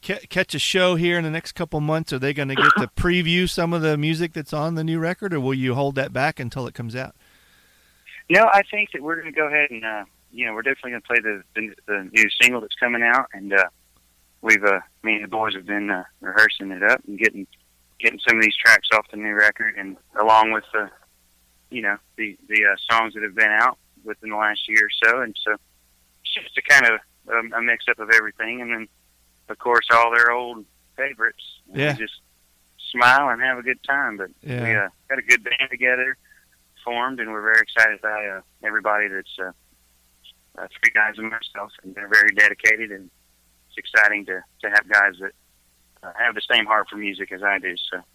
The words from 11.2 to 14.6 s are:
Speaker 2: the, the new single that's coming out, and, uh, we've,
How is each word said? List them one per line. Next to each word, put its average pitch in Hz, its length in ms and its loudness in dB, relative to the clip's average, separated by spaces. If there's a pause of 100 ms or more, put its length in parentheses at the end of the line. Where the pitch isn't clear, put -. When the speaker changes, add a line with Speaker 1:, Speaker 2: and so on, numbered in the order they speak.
Speaker 2:
the, 110 180 -8 (140)
the 98 260 -6
new 107 160 4 (120)
single 123 200 2
that's 104 140 -10
coming 120 260 -2
out, 120 320 2
and, 98 200 -8
uh, 95 160 4 (720)
we've, 107 220 2